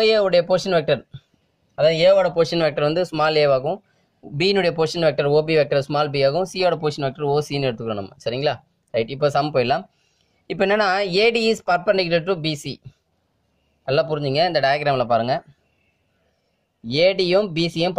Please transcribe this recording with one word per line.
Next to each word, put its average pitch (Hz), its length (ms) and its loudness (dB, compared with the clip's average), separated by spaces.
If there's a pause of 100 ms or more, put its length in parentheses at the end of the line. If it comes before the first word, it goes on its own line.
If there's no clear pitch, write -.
(100)
ஏ 220 160 4
உடைய 175 240 4
பொசிஷன் 185 260 0
வெக்டர், 147 260 0 (760)
அதாவது 160 260 2
A-வோட 185 320 6
பொசிஷன் 165 300 0
வெக்டர் 147 220 0
வந்து 165 220 0
ஸ்மால் 156 320 0
a - 20 6 (120)
ஆகும், 151 220 -4 (600)
B-னுடைய 185 400 2
பொசிஷன் 160 300 0
வெக்டர் 143 280 0
ஓ 156 120 6
பி 160 120 0
வெக்டர் 143 280 0
ஸ்மால் 143 260 0
b 139 140 0
ஆகும், 175 240 -2
C-யோட 180 320 2
பொசிஷன் 147 240 -2
வெக்டர் 147 240 -6
ஓ 143 40 2 (120)
சின்னு 143 200 -2
எடுத்துக்கிறோம் 113 340 -6
நம்ம. 95 120 -14 (100)
சரிங்களா, 131 300 -2 (400)
ரைட். 113 220 -2
இப்போ 147 200 0
சம் 143 200 0
போயிடலாம். 135 280 0 (680)
இப்போ 185 140 -2
என்னன்னா, 202 220 0 (300)
ஏ 220 80 4 (100)
டி 233 60 0 (100)
is 214 80 -2 (120)
perpendicular 175 580 0
to 190 60 0 (100)
பி 156 160 -2
சி. 143 120 -10 (1120)
நல்லா 147 200 0
புரிஞ்சுங்க, 147 340 -2 (100)
இந்த 151 140 0
டயக்ராம்ல 139 460 0
பாருங்க, 120 240 0 (1500)
ஏ 139 220 0 (120)
டியும் 190 300 0 (100)
பி 170 160 0
சியும் 170 240 -2